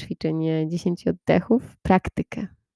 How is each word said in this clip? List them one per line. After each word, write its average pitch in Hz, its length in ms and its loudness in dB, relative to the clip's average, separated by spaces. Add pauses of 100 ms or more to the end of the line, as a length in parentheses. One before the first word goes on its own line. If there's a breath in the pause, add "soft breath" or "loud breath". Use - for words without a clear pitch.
ćwiczenie 160 680 -2
dziesięciu 175 420 -2
oddechów, 180 720 0
praktykę. - 640 0 (300)